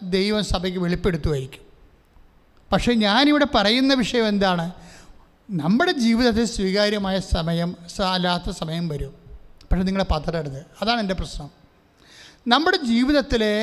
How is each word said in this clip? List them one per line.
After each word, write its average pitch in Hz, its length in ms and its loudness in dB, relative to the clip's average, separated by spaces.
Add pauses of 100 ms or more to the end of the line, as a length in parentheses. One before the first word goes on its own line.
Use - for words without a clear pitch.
(180)
ദൈവം 208 260 0 (100)
സഭയ്ക്ക് 185 320 -4
വെളിപ്പെടുത്തുമായിരിക്കും. 165 800 -4 (1080)
പക്ഷേ 208 200 2 (140)
ഞാനിവിടെ 285 420 4 (100)
പറയുന്ന 247 340 2 (100)
വിഷയം 226 320 0
എന്താണ്? 185 320 0 (960)
നമ്മുടെ 262 320 2 (100)
ജീവിതത്തിൽ 226 420 2 (100)
സ്വീകാര്യമായ 202 600 0 (200)
സമയം, 170 340 -2 (240)
സ-, 190 220 -2
അല്ലാത്ത 180 340 -2 (100)
സമയം 170 320 -6
വരും. 139 220 -8 (540)
പക്ഷേ 180 200 2
നിങ്ങളെ 190 240 0
പതറരുത്, 147 500 -4 (200)
അതാണ് 226 220 2
എൻ്റെ 190 180 -2
പ്രശ്നം. 147 260 -10 (1040)
നമ്മുടെ 349 260 4 (120)
ജീവിതത്തിലെ 240 640 2 (120)